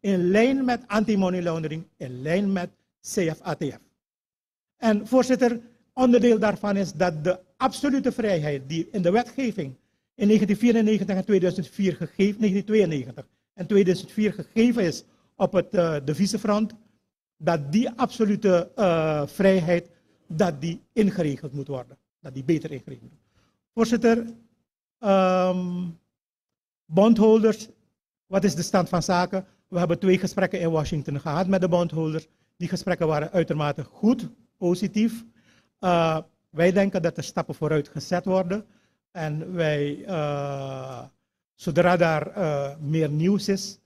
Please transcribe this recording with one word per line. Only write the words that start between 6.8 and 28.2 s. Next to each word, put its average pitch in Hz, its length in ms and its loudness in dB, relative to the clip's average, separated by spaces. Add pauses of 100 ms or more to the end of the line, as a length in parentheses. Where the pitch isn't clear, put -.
dat 156 320 -2
de 180 160 0 (160)
absolute 269 560 0
vrijheid 151 560 -2
die 160 220 -4
in 202 120 -4
de 170 80 4
wetgeving 220 640 -2 (400)
in 202 120 0
negentien 202 300 4
vierennegentig 214 600 2
en 185 80 -2
tweeduizend 185 440 0
vier 190 280 -2
gegeven, 196 440 -2
negentien 196 240 0
tweeënnegentig 156 600 0 (280)
en 180 120 -12
tweeduizend 190 460 2
vier 214 200 0
gegeven 233 500 2
is 165 220 -2 (320)
op 190 160 0
het, 175 220 0
eh, 170 300 2
deviezenfront, 202 680 0 (640)
dat 151 360 -2
die 233 180 2
absolute, 202 840 0
eh, 160 520 0
vrijheid, 175 640 2 (360)
dat 160 340 -2
die 165 220 -6 (100)
ingeregeld 175 600 -2
moet 139 160 -10
worden. 127 280 -10 (240)
Dat 135 140 -18
die 131 100 -10
beter 156 260 -2
ingeregeld 135 400 -16
moet - 100 -20 (120)
worden. - 180 -20 (240)
Voorzitter, 226 520 2 (720)
ehm, 185 920 0 (960)
bondholders, 220 840 4 (580)